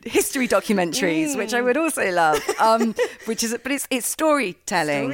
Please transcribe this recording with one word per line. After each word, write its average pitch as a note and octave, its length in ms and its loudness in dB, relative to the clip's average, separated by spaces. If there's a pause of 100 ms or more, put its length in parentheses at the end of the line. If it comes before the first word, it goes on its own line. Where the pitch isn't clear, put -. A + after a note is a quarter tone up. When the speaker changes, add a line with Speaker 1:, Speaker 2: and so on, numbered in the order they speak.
Speaker 1:
history C4 460 -2
documentaries, F3 840 0
Speaker 2:
Mm. C4+ 40 -2
Speaker 1:
which A3 160 -4
I A#3+ 80 0
would B3 160 2
also D4+ 340 -2
love. D#3+ 300 2 (180)
Um, A3+ 340 4 (160)
<laughs> - 160 -18
which A3+ 160 -4
is, A3+ 220 -2
but B3+ 80 -4
it's, C#4 180 -4
it's B3+ 160 -2
storytelling. F3+ 1000 0 (100)